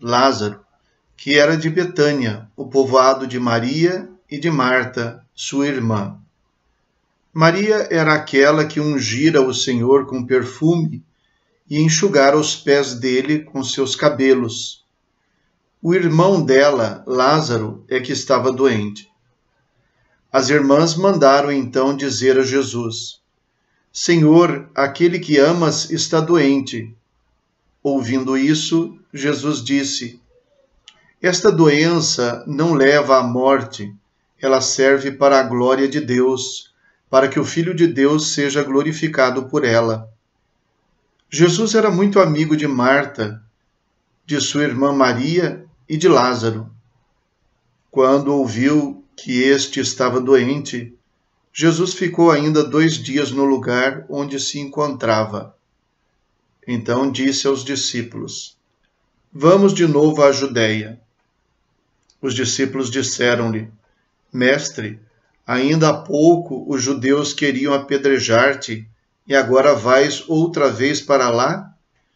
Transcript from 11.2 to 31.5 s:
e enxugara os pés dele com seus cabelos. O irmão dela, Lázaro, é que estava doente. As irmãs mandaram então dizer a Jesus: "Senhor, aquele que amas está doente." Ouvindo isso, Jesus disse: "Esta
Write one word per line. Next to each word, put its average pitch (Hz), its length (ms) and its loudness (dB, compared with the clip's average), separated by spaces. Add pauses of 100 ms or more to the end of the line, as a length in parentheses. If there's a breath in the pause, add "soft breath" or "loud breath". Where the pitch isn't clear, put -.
e 147 100 -4
enxugara 151 580 4
os 151 200 -2
pés 139 360 0
dele 127 460 -2
com 139 240 -10
seus 131 320 -4
cabelos. 131 880 0 (1000)
O 170 140 0
irmão 170 480 2
dela, 131 640 2
Lázaro, 127 800 -2
é 127 140 -2
que 139 100 -8
estava 127 400 0
doente. 113 580 -2 (1300)
As 131 140 0
irmãs 147 460 2
mandaram 143 560 4
então 135 440 -2
dizer 131 440 0
a - 20 2
Jesus: 120 800 -4 (720)
"Senhor, 160 840 2
aquele 170 460 0
que 151 180 0
amas 156 540 2
está 160 280 -2
doente." 139 720 0 (920)
Ouvindo 131 520 -2
isso, 156 640 -2 (160)
Jesus 139 500 -4
disse: 135 560 -6 (1000 soft breath)
"Esta 185 300 2